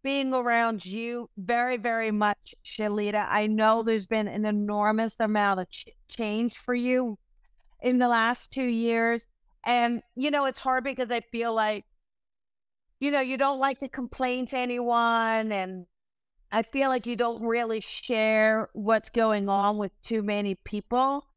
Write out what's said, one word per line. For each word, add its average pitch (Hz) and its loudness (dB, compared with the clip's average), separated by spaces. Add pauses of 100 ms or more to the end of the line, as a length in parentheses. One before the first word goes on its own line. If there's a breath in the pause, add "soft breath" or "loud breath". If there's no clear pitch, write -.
being 269 0
around 233 0
you 226 -8 (100)
very, 240 0
very 226 -2
much, 208 0 (100)
Shalita. 208 -2
I 208 2
know 220 4
there's 220 0
been 220 -2
an 208 -4
enormous 208 0
amount 208 2
of 180 -8
ch-, - -14 (200)
change 220 -4
for - -4
you 247 0 (640)
in 247 2
the 247 4
last 233 0
two 262 -2
years. 233 0 (380)
And, 240 2 (140)
you 269 0
know, 285 2
it's 262 -2
hard 254 0
because 254 -4
I 233 0
feel 233 -4
like, 214 0 (1160)
you 277 0
know, 285 2
you 262 -4
don't 269 0
like 269 -2
to 269 -6
complain 254 -4
to 269 -8
anyone. 233 0
And 185 -6 (680)
I 220 0
feel 269 0
like 262 0
you 240 -4
don't 233 -2
really 226 0
share 220 2
what's 220 0
going 214 2
on 202 2
with 202 -4
too 220 -2
many 202 -2 (100)
people. 262 0 (100)